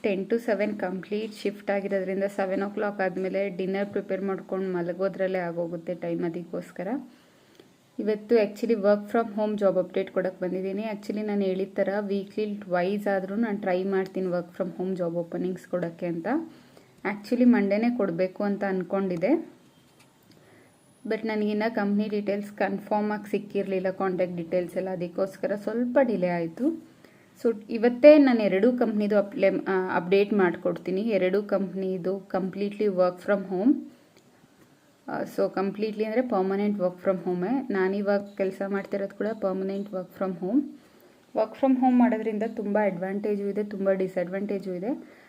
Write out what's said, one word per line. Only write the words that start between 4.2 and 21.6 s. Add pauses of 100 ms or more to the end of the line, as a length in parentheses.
ಮಾಡ್ಕೊಂಡು
ಮಲಗೋದ್ರಲ್ಲೇ
ಆಗೋಗುತ್ತೆ
ಟೈಮ್.
ಅದಕ್ಕೋಸ್ಕರ (1120)
ಇವತ್ತು
actually
work
from
home
ಜಾಬ್
ಅಪ್ಡೇಟ್
ಕೊಡೋಕ್ಕೆ
ಬಂದಿದ್ದೀನಿ. (120)
Actually
ನಾನು
ಹೇಳಿದ
ಥರ (120)
ವೀಕ್ಲಿ
ಟ್ವೈಸ್
ಆದರೂ
ನಾನು
ಟ್ರೈ
ಮಾಡ್ತೀನಿ
work
from
home
ಜಾಬ್
ಓಪನಿಂಗ್ಸ್
ಕೊಡೋಕ್ಕೆ
ಅಂತ. (840)
Actually
ಮಂಡೇನೇ
ಕೊಡಬೇಕು
ಅಂತ
ಅಂದ್ಕೊಂಡಿದ್ದೆ, (1800)
but
ನನಗಿನ್ನ